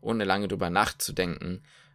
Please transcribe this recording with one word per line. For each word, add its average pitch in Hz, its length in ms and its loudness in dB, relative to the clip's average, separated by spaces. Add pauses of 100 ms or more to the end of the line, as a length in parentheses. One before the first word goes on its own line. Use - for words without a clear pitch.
ohne 113 240 0
lange 98 240 2
drüber 92 200 -2
nachzudenken. 90 920 0 (320)